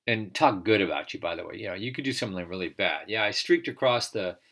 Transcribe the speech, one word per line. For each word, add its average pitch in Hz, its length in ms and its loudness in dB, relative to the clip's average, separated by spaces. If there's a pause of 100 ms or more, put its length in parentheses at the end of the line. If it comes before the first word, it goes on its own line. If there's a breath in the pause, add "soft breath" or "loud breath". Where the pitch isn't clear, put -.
And 110 280 0
talk 147 300 4
good 110 160 6
about 78 340 -2
you, - 60 -8
by 85 160 -4
the 85 100 -10
way. 82 120 -12
You 107 100 -8
know, 92 60 -6
you 110 180 -6
could 135 140 -6
do 135 80 -2
something 95 340 -4
really 90 220 -4
bad. 82 400 -2
"Yeah, 110 140 0
I 104 80 2
streaked 170 360 2
across 123 420 2
the, 92 280 -4 (140)